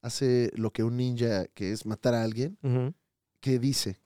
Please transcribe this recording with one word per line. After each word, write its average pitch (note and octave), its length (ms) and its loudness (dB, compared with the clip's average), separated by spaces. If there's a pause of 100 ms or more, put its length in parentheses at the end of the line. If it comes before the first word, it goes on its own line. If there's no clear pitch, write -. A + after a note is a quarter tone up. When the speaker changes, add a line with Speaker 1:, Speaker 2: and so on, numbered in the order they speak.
Speaker 1:
hace B2 540 2
lo A2 160 -2
que A2+ 120 0
un A#2+ 140 0
ninja, A#2 560 0
que G2 180 -4
es A2 140 -6
matar G#2+ 300 0
a A2+ 80 2
alguien, B2 380 -4
Speaker 2:
Ujú. B2+ 320 0 (460)
Speaker 1:
¿qué C3 200 2
dice? A#2+ 460 -2